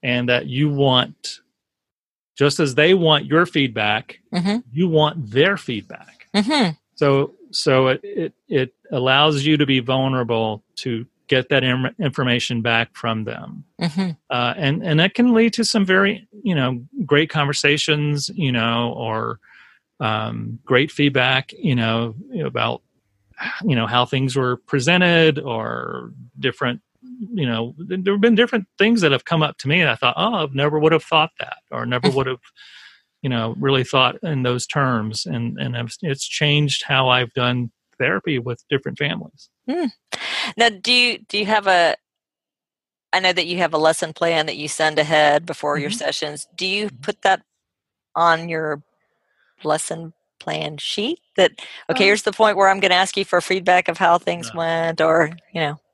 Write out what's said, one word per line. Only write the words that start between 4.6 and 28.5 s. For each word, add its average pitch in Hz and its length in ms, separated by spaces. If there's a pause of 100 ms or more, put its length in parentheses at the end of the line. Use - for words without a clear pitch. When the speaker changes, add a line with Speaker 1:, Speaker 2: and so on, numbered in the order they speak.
Speaker 1:
you 160 180
want 151 420
their 160 260
feedback. - 800
Speaker 2:
Mm-hmm. 214 360 (240)
Speaker 1:
So, 139 380 (160)
so 131 380
it, 131 160
it, 175 300 (140)
it 131 260 (180)
allows 139 540
you 156 100
to 147 80
be 135 160
vulnerable 120 840 (140)
to 120 300 (220)
get 131 220
that 139 140
in-, 127 340
information 123 640
back 117 320
from 110 300
them. - 400 (160)
Speaker 2:
Mm-hmm. 175 300 (200)
Speaker 1:
Uh, 123 260
and, 151 280
and 156 160
that 185 140
can 247 200
lead 226 200
to 233 100
some 208 220
very, 196 420 (140)
you 190 120
know, 127 280 (240)
great 147 240
conversations, 147 1040
you 143 180
know, 117 440
or, 113 420 (640)
um, 110 640
great 131 260
feedback, 131 680
you 180 160
know, 113 400 (300)
about, 117 380 (840)
you 175 120
know, 113 100
how 123 200
things 131 300
were 123 220
presented 165 800
or 120 720 (260)
different, 123 420 (520)
you 180 140
know, 117 280 (140)
th-, 185 140
there 196 120
have 208 60
been 226 140
different 226 320 (120)